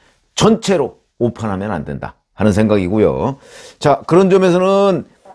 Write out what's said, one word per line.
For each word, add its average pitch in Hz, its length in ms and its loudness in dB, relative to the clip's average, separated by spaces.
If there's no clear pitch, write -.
전체로 190 680 0
오판하면 107 520 -4
안 87 140 -6
된다 69 320 -12
하는 104 180 0
생각이고요. 104 840 0
자, - 280 0
그런 180 240 2
점에서는 185 760 2